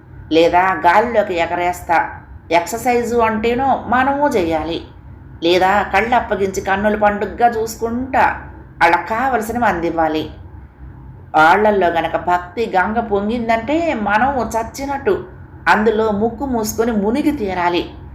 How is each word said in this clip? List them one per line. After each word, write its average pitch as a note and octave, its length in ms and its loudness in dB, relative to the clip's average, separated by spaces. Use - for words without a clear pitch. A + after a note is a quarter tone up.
లేదా E3+ 420 4
గాలిలోకి G3+ 600 2
ఎగరేస్తా, F3 880 -2
ఎక్సర్సైజు A#3 680 0
అంటేనో A#3 680 0
మనము C#4 400 2
చేయాలి, E3 580 -2
లేదా F#3 400 4
కళ్ళు G#3 320 0
అప్పగించి G3 460 -2
కన్నుల G3+ 340 0
పండుగగా G#3 520 2
చూసుకుంటా A3+ 1000 -2
ఆళ్ళకి E3+ 240 2
కావలసినవి A#3 580 -2
అందివ్వాలి. E3 640 0
వాళ్ళల్లో F#3 520 4
గనక E3 280 -2
భక్తి A3+ 600 -2
గంగ G3+ 240 2
పొంగిందంటే A3+ 960 -2
మనం A3+ 560 0
చచ్చినట్టు C#4 760 -4
అందులో G#3+ 420 2
ముక్కు A3 340 -2
మూసుకొని A#3 460 -2
మునిగి A#3 400 0
తీరాలి. F3+ 640 -2